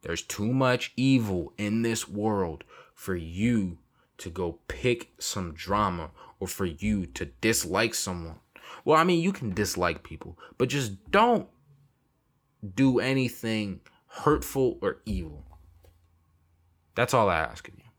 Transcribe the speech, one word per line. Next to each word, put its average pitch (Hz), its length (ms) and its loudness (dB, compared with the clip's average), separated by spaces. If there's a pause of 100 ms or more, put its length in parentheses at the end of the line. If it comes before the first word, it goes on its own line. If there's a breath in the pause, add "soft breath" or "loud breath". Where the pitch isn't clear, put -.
There's 87 200 -4
too 107 300 -4
much 131 440 2
evil 117 640 4
in 104 240 0
this 113 260 -2
world 98 560 0 (300 loud breath)
for - 220 -6
you 92 600 0 (400)
to 95 120 -10
go 85 380 -6
pick - 500 -2
some 87 360 -6
drama 90 580 -2 (280 loud breath)
or 95 60 -6
for 95 200 -4
you 95 400 -2
to - 200 -8
dislike 110 680 0
someone. 85 460 -6 (440 loud breath)
Well, 156 140 6
I 165 60 6
mean, 175 160 4
you 190 120 0
can 113 220 -4
dislike 90 480 0
people, - 360 -16 (200 loud breath)
but 127 100 2
just 123 420 -4
don't 226 380 4 (1300)
do 127 260 4
anything 110 800 0 (260 soft breath)
hurtful - 760 0
or - 240 -2
evil. 82 400 -6 (1500)
That's 120 200 0
all 110 140 6
I 85 100 2
ask 64 300 -4
of - 60 -20
you. - 100 -20 (140)